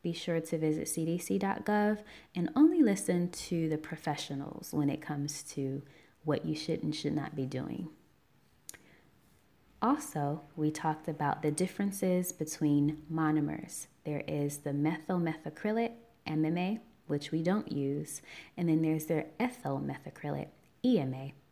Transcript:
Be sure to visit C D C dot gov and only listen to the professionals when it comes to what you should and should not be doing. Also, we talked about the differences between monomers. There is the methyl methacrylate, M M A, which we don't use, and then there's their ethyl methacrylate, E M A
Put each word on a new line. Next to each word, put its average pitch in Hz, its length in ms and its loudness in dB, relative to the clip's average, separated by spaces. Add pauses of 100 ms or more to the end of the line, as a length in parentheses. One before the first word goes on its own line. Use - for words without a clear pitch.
Be 170 100 -2
sure 165 300 -2
to 160 160 -2
visit 156 320 0
C 160 160 -2
D 165 120 0
C 190 220 0
dot 196 260 -2
gov 208 340 2 (360)
and 175 220 -2
only 320 240 8
listen 185 480 4
to 165 400 -2
the 156 80 0
professionals - 960 -6
when 147 160 4
it - 120 -2
comes 147 420 -4
to 135 380 -4 (440)
what 151 200 2
you 156 100 0
should - 280 -2
and 147 100 0
should 147 220 -2
not 151 220 -2
be 135 80 0
doing. 139 420 -6 (1900)
Also, 165 600 0 (160)
we 151 140 2
talked 156 360 -2
about 147 340 0
the 151 100 2
differences 185 840 0
between 147 760 2
monomers. 156 800 0 (160)
There 147 240 -4
is 147 300 -2
the 139 160 -4
methyl 156 460 2
methacrylate, 214 720 0 (340)
M 156 160 2
M 165 140 2
A, 196 220 0 (280)
which 143 240 -2
we 160 100 0
don't 185 300 0
use, 143 500 -2 (360)
and 170 100 0
then 160 140 6
there's 156 240 2
their 156 220 0 (120)
ethyl 151 400 -2
methacrylate, 143 680 -6 (340)
E 247 160 6
M 131 140 0
A 135 200 -10 (180)